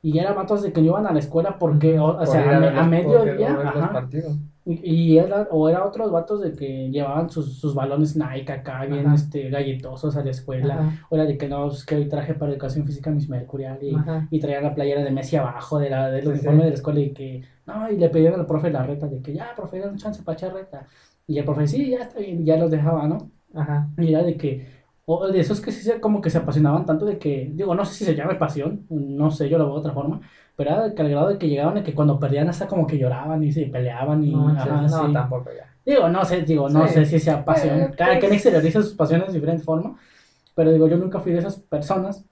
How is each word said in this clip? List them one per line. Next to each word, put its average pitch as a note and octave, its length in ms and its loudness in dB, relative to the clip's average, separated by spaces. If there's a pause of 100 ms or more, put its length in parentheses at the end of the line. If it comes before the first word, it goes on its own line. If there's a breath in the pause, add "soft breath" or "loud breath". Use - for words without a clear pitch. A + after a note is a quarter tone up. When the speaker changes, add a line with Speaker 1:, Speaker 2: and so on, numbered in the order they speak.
Speaker 1:
y D#3 120 -2
ya E3 100 2
eran G3+ 120 0
vatos G3+ 280 -2
de E3+ 100 -4
que E3 80 2
no D#3+ 60 6
iban G3+ 200 2
a E3 60 0
la D3 60 2
escuela E3 400 -2
porque, D#3 400 4
Speaker 2:
Ujú, D3+ 60 4
Speaker 1:
o, E3+ 160 0
o D#3 40 0
Speaker 2:
por - 20 0
Speaker 1:
sea, C3 180 4
Speaker 2:
ir C#3+ 80 6
Speaker 1:
a D#3 40 6
Speaker 2:
a - 20 6
Speaker 1:
me-, D#3+ 80 6
Speaker 2:
ver - 100 2
Speaker 1:
a D#3+ 40 4
Speaker 2:
los E3 60 6
Speaker 1:
mediodía, F#3 380 4
Speaker 2:
poker, - 280 0
o - 40 0
ver C#3+ 100 -2
los D3 160 -2
Speaker 1:
ajá. - 80 -2
Speaker 2:
partidos. D3 460 -4 (280)
Speaker 1:
Y, E3+ 100 -4 (380)
y D#3+ 40 10
era, G3 340 4
o D#3 160 2
era F3+ 180 2
otros G#3 260 -2
vatos E3+ 300 -2
de D#3 120 -4
que C3+ 360 -8
llevaban C#3+ 400 -2
sus, C3 300 -6
sus C#3+ 160 -4
balones C#3+ 400 0
Nike C3+ 380 -4
acá, C3 320 -8
bien, C#3+ 220 -2
Speaker 2:
Ajá. D3 80 6
Speaker 1:
este, C#3+ 340 -2
galletosos C3+ 680 -6
a C#3+ 80 -2
la C3 80 -4
escuela. C3+ 480 -4
Speaker 2:
Ajá. D#3 300 -4
Speaker 1:
O E3 60 -2
era D#3 100 2
de C#3 120 -2
que, C#3+ 120 -6
"No, C#3+ 200 -4
es - 160 -10
que D#3 100 -2
hoy C#3+ 120 0
traje C#3+ 260 -4
para D3 200 -4
educación C3+ 320 -4
física D3+ 260 -6
mis C#3+ 160 0
mercurial", C3 560 -8
y, D3 120 -2
Speaker 2:
Ajá. D#3 360 -2
Speaker 1:
y D#3 80 0
traía C#3+ 220 -2
la D3 120 -2
playera C#3+ 300 0
de C3+ 80 -2
Messi C3+ 240 -2
abajo B2+ 440 -2
de C#3+ 100 0
la, C3 200 -2
del C3+ 140 -2
Speaker 2:
Sí, D3+ 60 0
Speaker 1:
uniforme D3 300 4
Speaker 2:
sí. E3 40 6
Speaker 1:
de D#3+ 60 4
la C#3 60 -2
escuela D3 260 -2
y C#3 120 -2
que, C3 300 -12 (240 loud breath)
no, G#3+ 240 -6
y G3+ 60 -2
le E3+ 120 4
pedían E3 260 4
al C3+ 100 -4
profe D#3 260 -2
la C3 120 -2
reta C#3+ 240 -6
de C3 140 -8
que, D3 120 -10
"Ya, A#3 220 -10
profe, F#3 240 -10
dame G3 140 -8
un G3+ 40 -10
chance - 260 -10
para E3 140 -6
echar F#3 160 -8
reta". E3 340 -14 (400 soft breath)
Y D3 120 -2
el C#3+ 60 -4
profe, D3 220 0
"Sí, B3+ 240 0
ya B3 120 -2
está A#3 160 -14
bien", F3+ 220 -6
y D3+ 40 -2
ya D#3 120 4
los E3 140 2
dejaba, D#3 360 0
¿no? - 240 -4 (220)
Speaker 2:
Ajá. D3 440 -2
Speaker 1:
Y E3 160 2
era D#3+ 100 2
de E3+ 140 0
que, C3 280 -6 (400 loud breath)
o F3 220 -2
de F#3 120 2
esos G3+ 220 0
que A3+ 100 -8
sí - 100 -10
se, A3+ 180 0
como G#3+ 220 2
que D#3+ 80 0
se E3 80 0
apasionaban D3+ 480 2
tanto E3 200 0
de G#3 140 -2
que, C#3 340 -4
digo, F3+ 220 -2
no G3 100 0
sé - 80 -12
si G#3 120 -6
se E3 100 2
llama E3+ 240 -2
pasión, D3+ 500 -4
no C#3+ 420 0
sé, D3 180 -2
yo E3 80 2
lo D3+ 80 4
veo C#3 100 -4
de D#3 60 -4
otra D3 120 -4
forma, - 280 -4 (340 loud breath)
pero C#3+ 160 -2
era G#3+ 160 0
de G#3+ 80 -6
que E3 60 -4
al D3+ 80 2
grado D3 200 2
de G3+ 80 0
que E3+ 120 -2
llegaban D3+ 280 0
a G3+ 60 -2
que D#3 100 -6
cuando D3 260 2
perdían C#3+ 300 0
hasta F#3 180 -6
como E3 200 0
que D#3 100 -2
lloraban D3 460 -2
y D3 80 0
se D3 140 0
peleaban B2+ 580 -2
y, C#3+ 80 2
Speaker 2:
No C#3+ 140 2
manches, D3+ 260 2
Speaker 1:
ajá, D3 160 2
Speaker 2:
no, D3+ 200 2
Speaker 1:
sí. D3 60 2
Speaker 2:
tampoco B2+ 420 -2
ya. - 120 -18 (180)
Speaker 1:
Digo, B3+ 240 4
no F#3 140 2
sé, F3 200 0
digo, D3 260 2
no D#3 180 6
Speaker 2:
Sí. E3 60 2
Speaker 1:
sé D#3 120 6
si D#3 140 2
sea D#3 240 0
pasión. D#3 380 2
Speaker 2:
Eh, C4+ 160 0
Speaker 1:
Cada - 220 4
quien G3+ 120 4
Speaker 2:
pues - 20 6
Speaker 1:
exterioriza G3 480 4
sus G#3 120 -2
pasiones E3 340 2
de F#3+ 60 -6
diferente D#3 300 -2
forma, D#3+ 340 -4 (580 soft breath)
pero D#3+ 160 4
digo, D#3+ 160 6
yo F3 100 4
nunca F#3 220 -2
fui F3 140 -2
de F3 60 2
esas G3 180 -4
personas F#3+ 760 -4